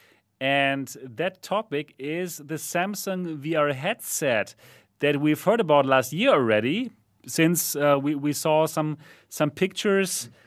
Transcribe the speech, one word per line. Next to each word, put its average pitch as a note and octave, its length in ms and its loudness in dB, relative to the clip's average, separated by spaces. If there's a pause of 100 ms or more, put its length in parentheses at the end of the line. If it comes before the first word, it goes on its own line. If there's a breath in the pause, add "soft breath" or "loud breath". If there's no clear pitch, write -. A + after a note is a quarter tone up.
(400 soft breath)
And C#3 480 0 (160)
that D#3 380 -6
topic F#3+ 580 -6
is D#3+ 380 -8
the D3 180 -8
Samsung F3+ 800 -6
V D3+ 180 -6
R D3 180 2
headset C3+ 840 -2 (420 soft breath)
that C#3+ 220 2
we've D3+ 220 2
heard A3+ 180 2
about D3 260 4
last C3 260 2
year A3+ 180 2
already, C3+ 600 2 (340)
since, D#3+ 520 0
uh, C#3+ 260 4
we, D3 140 -2
we C#3+ 160 -2
saw D#3 340 2
some, D3+ 320 -4 (300 loud breath)
some D3+ 220 -2
pictures, F#3+ 800 -2 (180 loud breath)